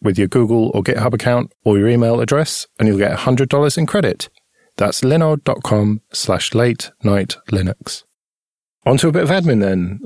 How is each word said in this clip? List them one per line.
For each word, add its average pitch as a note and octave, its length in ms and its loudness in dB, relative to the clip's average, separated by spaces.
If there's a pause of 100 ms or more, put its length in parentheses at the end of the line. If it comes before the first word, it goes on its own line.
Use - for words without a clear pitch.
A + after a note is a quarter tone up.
with G2 160 0
your G2+ 100 2
Google A2+ 460 2
or G2+ 80 0
GitHub A2+ 320 -2
account B2 380 -2 (120)
or G#2 140 4
your G#2 100 4
email A#2 320 2
address, C#3 460 -2 (120)
and A2 80 2
you'll G2+ 120 2
get G2+ 140 2
a - 40 -4
hundred B2+ 320 0
dollars C#3+ 300 0
in D#3+ 80 0
credit. D3 420 -2 (480)
That's - 240 -2
linode D#3 440 0
dot - 180 -4
com G#2+ 400 0 (100)
slash - 400 -4
late A#2 380 -2 (120)
night G2 340 0 (140)
linux. - 520 -4 (840)
On B2+ 120 4
to E3 100 0
a D3+ 40 2
bit F3 100 0
of D3 80 0
admin E3+ 300 2
then. F#2+ 460 -2